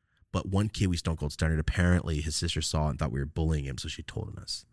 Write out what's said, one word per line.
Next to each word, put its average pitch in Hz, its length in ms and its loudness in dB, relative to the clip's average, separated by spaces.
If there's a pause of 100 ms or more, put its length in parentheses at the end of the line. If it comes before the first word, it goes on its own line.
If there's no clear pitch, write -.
(320)
But 92 160 -2
one 98 220 2
kid - 180 0
we 87 80 2
stone 80 220 -2
cold 73 160 -4
stuttered. 80 260 2
Apparently, 85 600 4
his 76 140 -2
sister 82 260 -2
saw 78 260 0
it 71 40 0
and - 80 -4
thought 69 120 0
we 65 80 -2
were 69 60 -2
bullying 78 400 0
him, 65 120 -6
so - 120 -8
she - 140 -10
told - 260 -8
on - 120 -12
us. - 320 -10